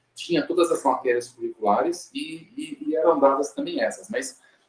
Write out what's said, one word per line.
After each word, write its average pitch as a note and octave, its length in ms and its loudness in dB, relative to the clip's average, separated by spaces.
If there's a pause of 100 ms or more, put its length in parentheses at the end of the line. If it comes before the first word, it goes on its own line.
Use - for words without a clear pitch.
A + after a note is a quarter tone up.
(140)
tinha E3 320 -2
todas E3+ 260 2
as D#3 120 -2
matérias B2 460 0
curriculares - 840 -2
e, D#4 440 -10
e, - 320 -10
e D#3+ 80 0
eram D#3+ 200 4
dadas C#3 360 4
também D3 280 -4
essas. - 280 -4
Mas B2+ 320 -8 (280)